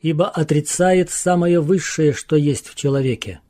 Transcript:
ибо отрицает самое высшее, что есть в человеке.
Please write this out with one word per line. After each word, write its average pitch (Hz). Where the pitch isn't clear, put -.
ибо 160
отрицает 175
самое 175
высшее, 156
что -
есть 143
в -
человеке. 131